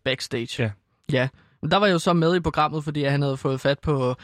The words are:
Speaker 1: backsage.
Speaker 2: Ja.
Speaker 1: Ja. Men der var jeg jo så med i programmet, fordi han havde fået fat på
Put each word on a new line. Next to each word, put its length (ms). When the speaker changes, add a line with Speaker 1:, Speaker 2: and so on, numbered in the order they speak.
Speaker 1:
backsage. 580
Speaker 2:
Ja. 80
Speaker 1:
Ja. 160
Men 80
der 60
var 100
jeg 60
jo 60
så 140
med 240
i 40
programmet, 440
fordi 200
han 180
havde 140
fået 240
fat 180
på 460